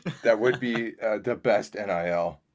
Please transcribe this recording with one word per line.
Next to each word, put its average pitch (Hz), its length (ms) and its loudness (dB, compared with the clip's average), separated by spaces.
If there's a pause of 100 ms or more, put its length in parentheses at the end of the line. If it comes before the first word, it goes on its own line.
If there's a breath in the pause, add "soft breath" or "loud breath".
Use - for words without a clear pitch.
<laughs> - 220 -10
That 113 160 4
would 123 220 2
be, 117 400 -4
uh, 107 160 0
the 110 180 -2
best 110 420 0
N 101 140 -4
I 87 200 0
L 85 320 -2 (120)